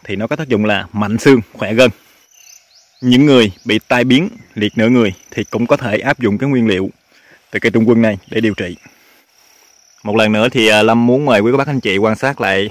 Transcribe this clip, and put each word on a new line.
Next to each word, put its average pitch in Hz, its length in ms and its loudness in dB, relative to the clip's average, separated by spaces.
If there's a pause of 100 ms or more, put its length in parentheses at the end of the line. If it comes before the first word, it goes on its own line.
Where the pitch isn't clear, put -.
thì 101 120 -10
nó 107 120 -6
có 151 80 -6
tác 147 120 -8
dụng 107 180 0
là 98 280 -2
mạnh 104 240 -2
xương, 135 240 4 (120)
khỏe 104 200 -8
gân. 123 160 4 (1120)
Những 127 240 4
người 123 260 4 (140)
bị 107 220 0
tai 123 160 0
biến, 131 260 0 (240)
liệt 104 240 -6
nửa 110 120 2
người 117 240 2 (180)
thì 104 120 -6
cũng 117 240 -6
có 143 100 2
thể 107 200 -6
áp 139 220 -4
dụng 104 180 -2
cái 139 120 -4
nguyên 123 180 0
liệu 98 220 -2 (640)
từ 107 80 -6
cây 117 120 0
Trung 113 180 2
Quân 117 120 4
này 110 160 0 (100)
để 113 140 -6
điều 110 120 0
trị. 90 220 -10 (1300)
Một 104 120 -4
lần 110 160 2
nữa 107 180 0
thì, 113 180 0
à, 107 160 4
Lâm 117 240 2
muốn 131 180 0
mời 117 140 2
quý 110 120 0
bác 139 160 0
anh 139 120 -4
chị 98 180 -2
quan 107 180 0
sát 135 260 -4
lại 98 280 -2